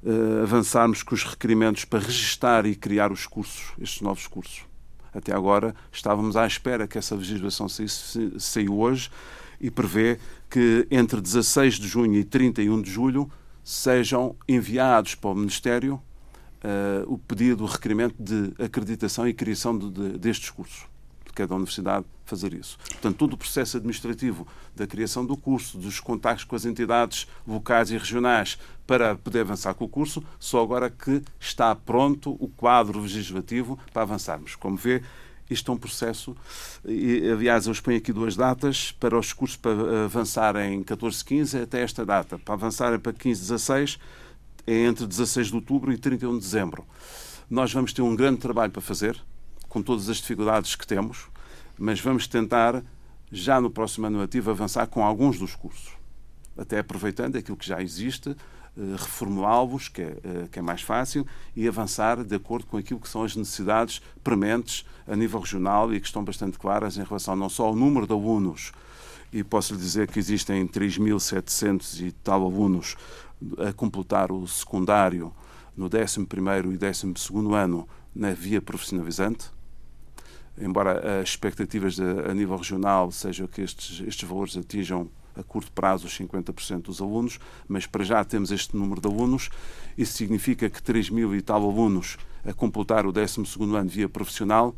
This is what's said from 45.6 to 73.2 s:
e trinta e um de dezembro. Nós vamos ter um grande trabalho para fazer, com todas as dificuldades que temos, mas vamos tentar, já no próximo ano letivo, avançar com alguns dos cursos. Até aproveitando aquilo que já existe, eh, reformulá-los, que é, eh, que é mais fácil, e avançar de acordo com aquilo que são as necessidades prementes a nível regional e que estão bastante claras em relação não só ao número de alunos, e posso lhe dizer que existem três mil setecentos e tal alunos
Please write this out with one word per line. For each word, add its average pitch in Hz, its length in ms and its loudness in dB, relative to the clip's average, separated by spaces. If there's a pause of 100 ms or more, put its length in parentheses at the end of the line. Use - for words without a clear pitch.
e 113 40 0
trinta 127 280 -2
e - 20 0
um 120 60 0
de 117 80 -2
dezembro. 95 420 -2 (640)
Nós 123 220 2
vamos 123 220 0
ter 127 80 0
um 120 120 4
grande 127 260 4
trabalho 113 340 0
para 98 80 -8
fazer, 107 360 -2 (520)
com 110 120 -2
todas 104 280 0
as 107 80 -2
dificuldades 107 580 0
que - 100 -12
temos, 110 420 -2 (500)
mas 104 220 0
vamos 127 260 0
tentar, 120 580 2 (480)
já 123 300 4
no 117 80 2
próximo 110 380 -4
ano 104 120 0
letivo, 101 300 0
avançar 107 380 0
com 110 180 2
alguns 110 320 4
dos 92 180 -6
cursos. - 360 -10 (680)
Até - 220 -2
aproveitando 104 560 -4
aquilo 101 200 -6
que - 120 -12
já 90 160 -4
existe, 101 460 -6
eh, - 680 -10
reformulá-los, 113 880 0
que - 140 -10
é, 78 220 -8
eh, 87 280 -8
que - 60 -12
é 90 40 -6
mais 87 200 -4
fácil, 131 460 -2 (280)
e 113 120 0
avançar 113 560 0
de 101 100 -4
acordo 113 320 -4
com 117 120 -6
aquilo 110 220 -6
que - 80 -14
são 110 160 -4
as 104 120 -4
necessidades 107 680 0 (220)
prementes 113 640 0 (200)
a 104 100 -4
nível 110 240 0
regional 98 540 2
e 101 60 0
que - 80 -8
estão 107 160 -4
bastante 98 340 -6
claras 101 400 0
em 101 60 -6
relação 98 320 -4
não 98 120 -2
só 110 200 0
ao 110 80 2
número 127 320 4
de 110 60 0
alunos, 104 580 0 (600)
e 107 120 -4
posso 104 320 0
lhe 95 40 -6
dizer 92 280 0
que - 100 -4
existem 98 480 0
três 95 320 -2
mil 104 220 2
setecentos 95 840 -2
e 90 100 -4
tal 95 320 2
alunos 95 520 2 (640)